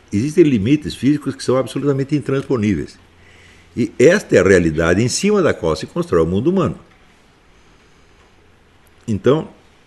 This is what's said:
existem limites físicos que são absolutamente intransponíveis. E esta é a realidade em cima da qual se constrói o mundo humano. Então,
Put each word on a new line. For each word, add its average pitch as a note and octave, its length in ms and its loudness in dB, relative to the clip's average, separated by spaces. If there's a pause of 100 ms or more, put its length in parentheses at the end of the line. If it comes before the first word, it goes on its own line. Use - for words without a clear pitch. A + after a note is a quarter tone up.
(140)
existem D3+ 300 0
limites B2+ 520 0
físicos C#3 400 -2
que - 80 -18
são B2+ 140 0
absolutamente C3+ 580 -4
intransponíveis. A#2+ 800 -4 (800)
E - 240 -4
esta E3 380 4
é - 20 6
a F2+ 40 4
realidade E2+ 600 2
em B2 60 -2
cima G3+ 320 0
da B2 120 0
qual D#2+ 220 -2
se - 100 -8
constrói B2+ 380 -2
o - 20 0
mundo F#2+ 220 -2
humano. E3+ 320 -2 (2250)
Então, D#3 440 0 (380)